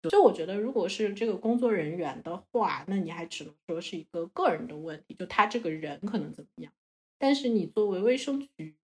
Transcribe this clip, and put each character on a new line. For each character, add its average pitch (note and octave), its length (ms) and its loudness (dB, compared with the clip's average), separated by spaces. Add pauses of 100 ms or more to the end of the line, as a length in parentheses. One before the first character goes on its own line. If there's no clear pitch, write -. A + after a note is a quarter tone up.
就， E3 60 -2
就 G4+ 120 8
我 B3 100 10
觉 E3 140 -4
得 G3 140 -2
如 A#3 120 -2
果 G3+ 160 0
是 G3+ 260 -2
这 A3+ 120 -4
个 G#3 100 0
工 A3+ 220 0
作 A#3+ 140 2
人 E3 260 0
员 D3 260 -6
的 - 140 -8 (140)
话， G3 360 0
那 G3 100 0
你 E3 140 0
还 E3 140 -8
只 - 180 -12
能 D3+ 100 -16 (140)
说 E3+ 140 -4
是 - 160 -10
一 D#3+ 140 -10
个 E3+ 160 -4
个 F4 220 0
人 - 180 -2
的 D3 80 -12
问 D#3 320 -12
题， - 80 -14
就 D3 100 -8
他 - 200 4
这 A3+ 140 -2
个 E3+ 100 -4
人 D3+ 320 -8
可 G3+ 160 -4
能 D#3 140 -4
怎 - 120 -16
么 - 200 -16
样。 - 80 -16 (460)
但 C#4 160 4
是 C#4 160 0
你 G#3 160 4
作 G#3 220 2
为 F#3 120 0
卫 A#3 180 4
生 C#4 220 -2
局 D#3+ 360 -12 (100)